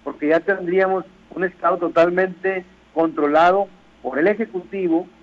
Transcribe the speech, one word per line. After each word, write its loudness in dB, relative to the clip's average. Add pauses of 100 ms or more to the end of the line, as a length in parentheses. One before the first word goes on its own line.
porque -4
ya 4
tendríamos 0 (320)
un -6
Estado -2
totalmente 0 (300)
controlado 2 (340)
por -6
el 2
Ejecutivo. -2 (180)